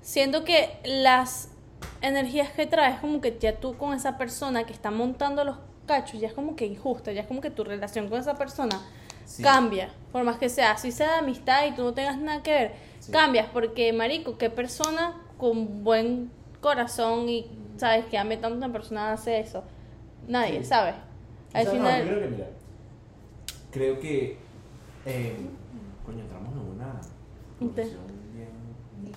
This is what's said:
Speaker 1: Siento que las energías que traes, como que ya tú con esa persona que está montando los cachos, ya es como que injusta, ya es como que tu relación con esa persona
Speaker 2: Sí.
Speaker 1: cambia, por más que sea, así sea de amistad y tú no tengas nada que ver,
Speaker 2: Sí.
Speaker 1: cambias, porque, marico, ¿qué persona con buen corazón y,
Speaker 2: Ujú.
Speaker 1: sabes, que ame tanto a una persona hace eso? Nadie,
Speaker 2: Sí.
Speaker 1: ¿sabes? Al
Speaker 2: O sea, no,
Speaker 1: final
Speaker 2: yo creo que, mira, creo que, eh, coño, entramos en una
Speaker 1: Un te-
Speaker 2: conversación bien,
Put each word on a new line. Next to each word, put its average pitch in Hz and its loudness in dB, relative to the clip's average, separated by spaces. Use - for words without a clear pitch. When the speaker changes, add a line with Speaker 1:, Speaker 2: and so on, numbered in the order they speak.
Speaker 1:
Siento 277 2
que 330 4
las 254 4
energías 277 0
que 302 0
traes, 294 4
como 294 0
que 226 0
ya 220 2
tú 254 -6
con 285 -2
esa 269 -2
persona 247 -2
que 220 -12
está 208 -6
montando 262 0
los 277 -4
cachos, 254 0
ya 220 -2
es 214 -6
como 302 -4
que 233 -2
injusta, 220 -4
ya 202 -4
es 208 -6
como 254 -6
que 294 -6
tu 220 -6
relación 202 -4
con 233 -2
esa 269 -2
persona 247 -2
Speaker 2:
Sí. - -12
Speaker 1:
cambia, 226 8
por 247 2
más 233 2
que 254 2
sea, 247 6
así 233 0
sea 302 2
de 330 4
amistad 269 4
y 285 0
tú 247 -2
no 240 0
tengas 269 -2
nada 302 -4
que 311 2
ver, 262 4
Speaker 2:
Sí. - -12
Speaker 1:
cambias, 262 6
porque, 226 2
marico, 240 0
¿qué 226 0
persona 311 -2
con 220 0
buen 240 2
corazón 240 0
y, 233 0
Speaker 2:
Ujú. - -14
Speaker 1:
sabes, 226 4
que 226 -2
ame 214 0
tanto 226 -4
a - -4
una 254 -4
persona 214 -4
hace 220 0
eso? 214 -8
Nadie, 220 0
Speaker 2:
Sí. - -6
Speaker 1:
¿sabes? 208 4
Al 220 4
Speaker 2:
O 202 2
sea, - 2
no, 220 2
Speaker 1:
final - 4
Speaker 2:
yo 165 0
creo 202 0
que, 127 -2
mira, 98 -6
creo 135 0
que, 139 -2
eh, 120 -4
coño, 113 -10
entramos 98 -10
en 139 -8
una 101 -10
Speaker 1:
Un 240 -2
te- 233 -2
Speaker 2:
conversación 220 -8
bien, 226 -12